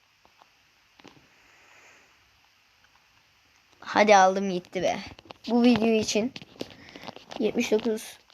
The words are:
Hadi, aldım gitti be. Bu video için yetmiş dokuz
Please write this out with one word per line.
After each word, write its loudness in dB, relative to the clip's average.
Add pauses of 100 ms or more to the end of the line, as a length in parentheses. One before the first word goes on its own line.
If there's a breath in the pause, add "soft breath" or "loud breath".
(3750 soft breath)
Hadi, 4
aldım 4
gitti -8
be. -2 (500)
Bu 2
video 4
için -2 (1040 loud breath)
yetmiş -4
dokuz -4 (160)